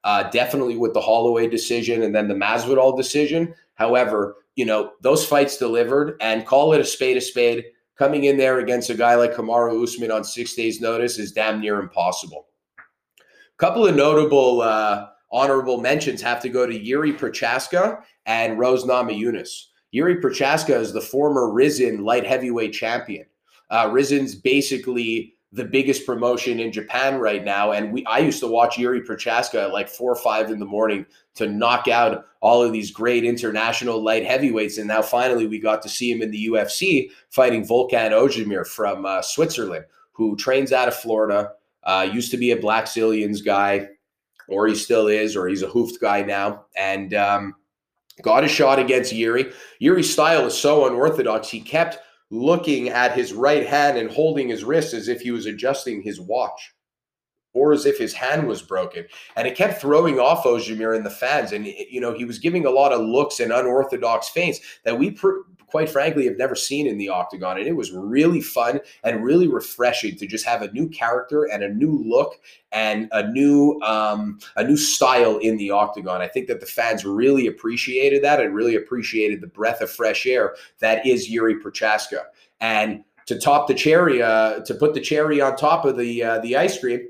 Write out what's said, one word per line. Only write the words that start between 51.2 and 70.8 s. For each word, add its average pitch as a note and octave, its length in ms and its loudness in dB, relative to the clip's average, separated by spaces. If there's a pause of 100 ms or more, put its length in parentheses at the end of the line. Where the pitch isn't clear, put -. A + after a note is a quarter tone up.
He A2+ 120 -10
kept – E3 380 -2 (320)
looking C3+ 580 0
at A#2+ 240 2
his - 200 -2
right C3+ 320 2
hand C#3+ 320 2
and A2 140 -4
holding C#3+ 380 0
his G#2+ 160 -6
wrist C#3+ 300 -2
as G#2+ 120 -6
if A#2+ 140 -4
he B2 100 -6
was A2+ 160 -4
adjusting A2 560 -4
his F#2+ 180 -10
watch G#2 540 -6 (800)
or D3 180 4
as C#3+ 140 2
if C#3 100 2
his A2 160 -4
hand C#3 360 -2
was G2+ 120 -6
broken. F2+ 460 -6 (300)
And B2+ 100 -2
it B2+ 80 -4
kept F3+ 260 0
throwing D3 380 0
off D3 240 4
Ozdemir A2 540 0
and G#2+ 100 -4
the G2 40 -6
fans. B2 420 -2
And, G#2 140 -8
you G#2+ 340 -10
know, A#2+ 120 -4
he B2 120 -8
was A#2 160 -10
giving E3+ 260 -2
a C3 40 4
lot C3+ 220 4
of A#2+ 80 0
looks B2 380 0
and A2+ 140 -2
unorthodox B2 760 0
feints E3+ 300 -4 (260)
that A#2 140 -2
we F#3+ 140 0
pr-, F#3+ 300 -2 (340)
quite - 140 0
frankly, D3 340 0
have A#2+ 140 -2
never B2+ 160 -2
seen C#3+ 320 -4
in G#2+ 100 -2
the G2+ 140 -6
Octagon. F#2 480 -4
And A2 100 -6
it E3+ 80 -2
was F#2 160 -6
really C3 480 2
fun C3 400 -2 (240)
and A2+ 180 -2
really E3 240 4
refreshing A#2+ 720 -2
to G#2 100 -10
just A2 200 -6
have A2+ 160 -2
a G2+ 100 -8
new D#3 160 -2